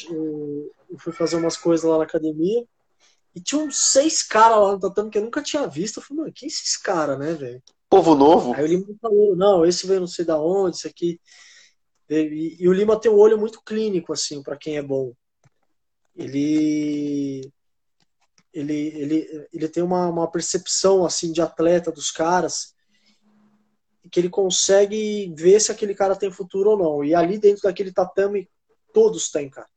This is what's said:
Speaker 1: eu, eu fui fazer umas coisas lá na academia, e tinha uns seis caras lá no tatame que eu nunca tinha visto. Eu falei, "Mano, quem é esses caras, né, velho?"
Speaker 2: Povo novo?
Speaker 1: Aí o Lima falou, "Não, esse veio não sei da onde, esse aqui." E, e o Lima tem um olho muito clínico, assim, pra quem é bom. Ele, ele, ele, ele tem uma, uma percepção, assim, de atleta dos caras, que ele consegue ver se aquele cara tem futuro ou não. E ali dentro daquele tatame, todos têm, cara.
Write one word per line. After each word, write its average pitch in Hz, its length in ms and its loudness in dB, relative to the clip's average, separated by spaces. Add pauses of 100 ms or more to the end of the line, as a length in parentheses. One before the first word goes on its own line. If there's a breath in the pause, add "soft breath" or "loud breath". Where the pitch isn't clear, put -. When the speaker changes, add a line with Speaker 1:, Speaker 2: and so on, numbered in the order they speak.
(100)
Speaker 1:
eu, 151 600 -8 (180)
eu 165 80 -16
fui 165 140 -10
fazer 165 240 -2
umas 165 200 -2
coisas 165 280 0
lá 160 140 2
na 160 60 0
academia, 160 600 -2 (680)
e 180 60 -16
tinha 277 200 -4
uns 302 160 -6
seis - 460 2
caras 220 360 4
lá 202 140 4
no 196 80 -4
tatame 196 300 -4
que 214 80 -4
eu 202 40 0
nunca 240 200 -6
tinha 285 240 -4
visto. 160 300 -8
Eu 269 60 -14
falei, 302 200 -10
"Mano, 262 120 -10
quem 247 120 -18
é 320 40 -10
esses - 260 -6
caras, 151 420 -4
né, 147 140 -6
velho?" 131 300 -10 (260)
Speaker 2:
Povo 165 260 6
novo? 143 400 6
Speaker 1:
Aí 135 80 -2
o 151 40 0
Lima 180 200 0 (140)
falou, 208 340 2
"Não, 185 300 4
esse 180 220 0
veio 190 140 0
não 175 60 -4
sei 175 180 -8
da 160 140 0
onde, 175 380 -2
esse - 100 -12
aqui." 170 340 -6 (920 soft breath)
E, 156 500 -4
e 180 80 2
o 185 40 6
Lima 208 280 2
tem 233 100 2
um 214 60 4
olho 214 220 8
muito 220 240 -6
clínico, 214 500 -4
assim, 143 300 -8
pra 139 140 -10
quem 151 200 -8
é 147 60 -6
bom. 135 300 -4 (1000)
Ele, 147 1400 -4 (1000)
ele, 151 360 -6
ele, 156 640 -6
ele 156 180 -6
tem 170 140 -4
uma, 180 260 0
uma 165 220 -2
percepção, 185 760 0
assim, 160 260 -4
de 165 80 -2
atleta 170 500 0
dos 151 200 -8
caras, 165 640 -2 (1400)
que 185 100 0
ele 175 80 -2
consegue 202 1080 0
ver 175 240 6
se 214 140 0
aquele 202 220 -6
cara 196 200 0
tem 196 160 -4
futuro 196 420 0
ou 208 60 4
não. 151 240 0
E 147 120 2
ali 170 240 2
dentro 202 240 4
daquele 190 280 -2
tatame, 196 560 -2 (460)
todos 208 380 2
têm, 143 180 -6
cara. 127 280 -18